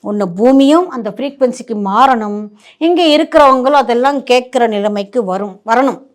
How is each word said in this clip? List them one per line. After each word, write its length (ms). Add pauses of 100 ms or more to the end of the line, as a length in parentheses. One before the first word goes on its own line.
ஒண்ணு 220 (100)
பூமியும் 540
அந்த 200
ஃப்ரீக்வன்சிக்கு 640 (100)
மாறணும், 640 (300)
இங்க 260
இருக்கிறவங்களும் 800
அதெல்லாம் 360
கேட்குற 480
நிலைமைக்கு 560
வரும், 420
வரணும். 360 (140)